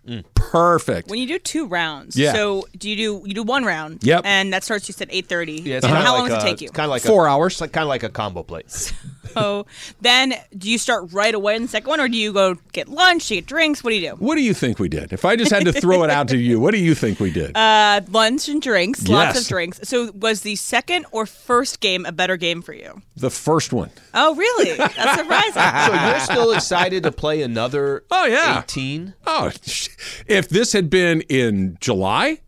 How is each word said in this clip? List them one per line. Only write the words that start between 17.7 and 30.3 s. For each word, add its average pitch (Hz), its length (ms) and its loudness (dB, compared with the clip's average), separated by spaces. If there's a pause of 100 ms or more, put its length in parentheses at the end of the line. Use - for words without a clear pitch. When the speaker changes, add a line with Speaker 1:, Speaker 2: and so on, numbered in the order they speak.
Speaker 3:
lunch 220 380 2
and 294 140 -2
drinks, 208 460 0
lots - 260 4
Speaker 2:
Yes. 247 80 0
Speaker 3:
of - 60 -6
drinks. 180 360 -4
So 240 300 -2
was 214 280 -2
the 208 120 -4
second 277 560 -2
or 220 160 -2
first - 540 -2
game 185 260 0
a 170 60 -8
better 180 240 -2
game 170 260 -4
for 160 120 -18
you? - 280 -20 (140)
Speaker 2:
The 131 140 -2
first - 420 0
one. 113 180 -2 (220)
Speaker 3:
Oh, 294 240 2
really? 403 400 2
That's - 420 0
surprising. 403 360 0
Speaker 2:
<laughs> 147 320 2
Speaker 1:
So - 80 2 (160)
you're 131 100 0
still 226 320 2
excited 185 500 0
to 156 80 0
play 151 320 -2
another 131 680 -2
Speaker 2:
Oh, 359 140 2
yeah. 262 340 2
Speaker 1:
eighteen? 147 540 -8 (120)
Speaker 2:
Oh, 294 240 -2 (160)
sh-, - 220 -6 (400)
if 196 200 2